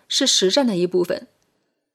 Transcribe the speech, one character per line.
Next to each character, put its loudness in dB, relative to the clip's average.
是 0
实 2
战 2
的 0
一 0
部 0
分， -6